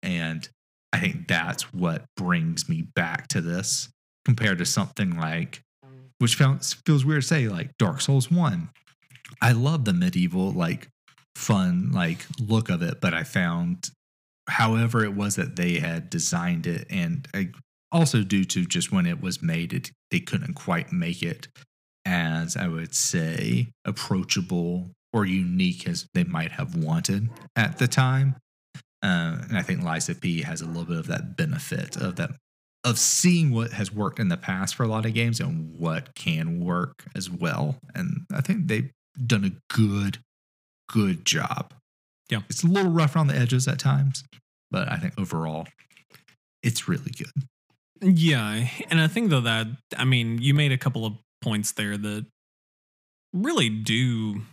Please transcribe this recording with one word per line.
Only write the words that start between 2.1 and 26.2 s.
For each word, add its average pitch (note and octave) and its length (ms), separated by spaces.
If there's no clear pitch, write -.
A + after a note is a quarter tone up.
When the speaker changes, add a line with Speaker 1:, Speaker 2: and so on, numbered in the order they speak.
Speaker 1:
brings E2 520
me E2 140
back E2 340
to - 120
this E2+ 480
compared A2 340
to F2 60
something F#2 520
like, E2 440
which A#2 160
found, C3+ 280
feels C#3+ 180
weird D3 180
to - 60
say, C3+ 200
like, G2 300
Dark A2+ 220
Souls C3+ 300
one. D3+ 380
I A#2 100
love C3+ 320
the G#2 80
medieval, F2+ 600
like, E2+ 360
fun, F#2 560
like, F2 360
look A2 320
of F2 100
it, - 200
but F2+ 120
I E2 120
found F2 680
however A2+ 560
it G#2 100
was G2+ 200
that F2+ 220
they F2 240
had E2 300
designed E2+ 560
it, E2+ 220
and E2+ 460
I, G2 160
also D3 320
due G2 220
to F2+ 220
just F2 260
when F#2 140
it E2+ 140
was F2+ 220
made, E2 300
it, - 180
they - 100
couldn't - 340
quite - 380
make F2 300
it E2+ 260
as, E2 520
I F#2 120
would E2 260
say, E2 720
approachable F2+ 1040
or G#2+ 140
unique F#2 640
as F2 260
they F2+ 100